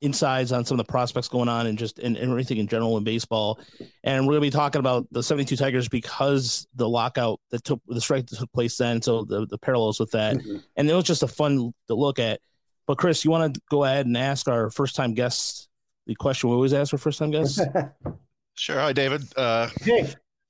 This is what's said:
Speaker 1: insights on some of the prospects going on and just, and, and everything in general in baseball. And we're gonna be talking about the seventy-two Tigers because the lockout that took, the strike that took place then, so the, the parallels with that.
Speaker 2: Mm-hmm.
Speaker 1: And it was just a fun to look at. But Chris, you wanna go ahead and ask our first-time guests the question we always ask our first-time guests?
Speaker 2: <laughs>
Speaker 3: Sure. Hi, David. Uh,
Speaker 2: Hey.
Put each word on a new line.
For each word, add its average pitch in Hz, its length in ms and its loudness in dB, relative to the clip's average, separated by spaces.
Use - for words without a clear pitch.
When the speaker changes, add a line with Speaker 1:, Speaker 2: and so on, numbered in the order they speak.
Speaker 1:
insights 131 500 0
on 123 140 0
some 135 120 0
of 117 80 0
the - 60 -14
prospects 123 380 -2
going 123 180 0
on 117 200 0
and 107 100 -2
just, 113 220 -6
and, 120 180 -2
and 123 140 -2
everything 123 260 -2
in 104 100 0
general 113 300 0
in 104 80 -2
baseball. 110 560 -2
And 135 240 2
we're 147 60 4
gonna 151 80 4
be 147 80 2
talking 143 300 2
about 127 320 0
the 120 120 -2
seventy-two 143 320 0
Tigers 127 320 0
because 131 880 0
the 120 140 0
lockout 117 500 0
that 117 120 -6
took, 131 240 -2
the 120 140 -4
strike 127 260 0
that 104 120 -12
took 123 120 -8
place 120 240 0
then, 117 260 0
so 113 220 0
the, 104 220 -4
the 104 120 -10
parallels 113 440 0
with 110 100 -2
that. 107 240 2
Speaker 2:
Mm-hmm. 107 220 -6
Speaker 1:
And 147 140 2
it 160 40 4
was 180 120 2
just 156 180 2
a 127 60 0
fun 139 440 0
to 117 80 0
look 139 240 0
at. 113 220 -2
But 139 120 0
Chris, 170 260 2
you 156 80 4
wanna 160 220 2
go 143 140 4
ahead 135 200 2
and 120 120 2
ask 135 320 0
our 113 220 2
first-time 131 420 -2
guests - 560 -4
the 110 80 -4
question 135 340 0
we 120 80 4
always 135 160 4
ask 143 200 0
our 139 60 -2
first-time 151 320 -2
guests? 151 340 0
Speaker 2:
<laughs> 135 60 -6
Speaker 3:
Sure. - 220 -4
Hi, 147 140 0
David. 139 300 0
Uh, 117 320 2
Speaker 2:
Hey. 202 340 2